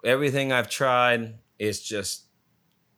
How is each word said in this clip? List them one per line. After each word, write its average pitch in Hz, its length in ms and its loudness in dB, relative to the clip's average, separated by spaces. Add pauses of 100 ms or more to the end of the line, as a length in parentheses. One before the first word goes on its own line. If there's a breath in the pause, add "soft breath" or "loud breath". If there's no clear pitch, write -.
everything 135 480 0
I've 123 160 2
tried 120 720 2 (200)
is 104 220 -2
just - 440 -8 (720)